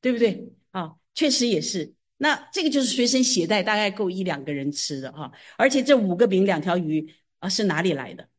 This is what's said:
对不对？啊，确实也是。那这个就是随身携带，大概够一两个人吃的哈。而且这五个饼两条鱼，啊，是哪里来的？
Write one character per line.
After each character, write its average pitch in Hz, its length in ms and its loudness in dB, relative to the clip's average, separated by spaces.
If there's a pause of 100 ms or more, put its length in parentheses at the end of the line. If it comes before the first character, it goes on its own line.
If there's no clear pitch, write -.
对 254 100 0
不 240 80 0
对？ 220 320 0 (200)
啊， 170 240 -8 (180)
确 302 180 2
实 247 160 0
也 185 140 2
是。 160 320 -6 (240)
那 285 180 2 (160)
这 381 120 -4
个 311 60 2
就 277 120 0
是 254 60 0
随 254 200 2
身 262 160 2
携 175 240 0
带， 202 160 2
大 214 120 0
概 208 140 0
够 196 200 -4
一 190 140 -4
两 147 200 -4
个 147 80 -8
人 143 200 -4
吃 143 280 -6
的 131 120 -12
哈。 147 200 -12 (260)
而 269 120 4
且 262 120 2
这 277 140 6
五 196 200 2
个 220 120 4
饼 190 180 4
两 180 140 2
条 175 180 0
鱼， 156 300 -2 (320)
啊， - 80 -8
是 196 160 -2
哪 165 180 0
里 180 120 2
来 123 200 -8
的？ - 140 -20 (120)